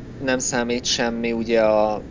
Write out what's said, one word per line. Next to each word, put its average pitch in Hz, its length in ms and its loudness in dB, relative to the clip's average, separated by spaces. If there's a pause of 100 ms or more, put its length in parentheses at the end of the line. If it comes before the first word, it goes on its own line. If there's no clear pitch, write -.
(240)
nem 127 160 0
számít 123 460 -2
semmi, 117 460 -2
ugye, 113 300 2
a 107 500 4